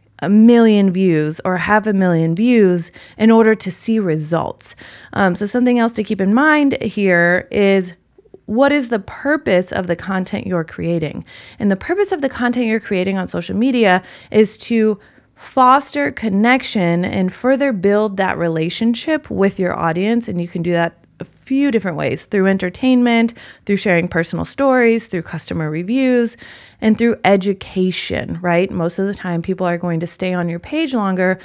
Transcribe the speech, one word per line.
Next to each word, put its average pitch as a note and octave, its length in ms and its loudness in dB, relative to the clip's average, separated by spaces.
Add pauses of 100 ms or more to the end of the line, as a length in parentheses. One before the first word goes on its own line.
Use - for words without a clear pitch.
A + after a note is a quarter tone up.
(200)
a D3+ 100 -2
million A3 640 6
views D#3+ 520 0
or F#3 140 -2
half G3+ 280 0
a G#3+ 80 0
million E3+ 400 2
views G3 580 2 (260)
in A3 120 4
order A3+ 240 6
to G#3+ 160 -6
see A3 300 -2
results. D#3 760 -4 (360)
Um, F#3 240 2
so G#3 100 -6
something B3 320 2
else A#3 160 2
to G#3+ 100 -2
keep G3 180 -4
in F#3+ 120 2
mind D4 480 2
here F3+ 720 2
is, G3 420 2 (520)
what C4+ 280 2
is C4+ 160 -2
the A#3 100 -2
purpose G#3+ 720 -2
of F3+ 160 -4
the F3 80 -2
content F#3+ 500 -6
you're F3 200 -4
creating? E3 600 -6 (340)
And G3+ 120 0
the F#3+ 60 0
purpose G4 340 -2
of F4+ 80 -4
the C4+ 100 -2
content A#3+ 380 -2
you're A3 140 -2
creating F#3+ 360 -2
on F#3 100 -4
social F3 280 -6
media G#3+ 480 2 (280)
is G#3+ 260 2
to A3 420 0 (360)
foster C#4 760 2
connection G3+ 920 0
and F#3 280 -2
further C4+ 380 0
build G3+ 460 0
that F#3+ 200 -2
relationship F3 920 -2
with G3 300 0
your F3+ 200 -2
audience. G3 480 -2
And F3 140 -6
you F3 80 -6
can F3 120 -6
do E3+ 120 -2
that E3+ 240 -2 (240)
a E3+ 40 -12
few C#4 460 -2
different G3 240 -2
ways, D3 300 -4
through F#3+ 220 0
entertainment, A#3 840 2 (320)
through G3+ 120 0
sharing F3+ 320 0
personal E3 340 -4
stories, B3 640 2
through F3 140 -6
customer D#3+ 480 -6
reviews, A#3 640 0 (460)
and A3 160 2
through A#3 260 2
education, F#3 1200 -2
right? F3 300 0
Most E3+ 280 -4
of G3 80 -2
the G3+ 60 -4
time, F3 280 -6
people F#3 240 -4
are F3 120 -2
going E3+ 240 -4
to E3+ 60 -6
stay F#3 260 -6
on F3 160 -2
your E3+ 100 -8
page D4 340 -6
longer F#3 520 0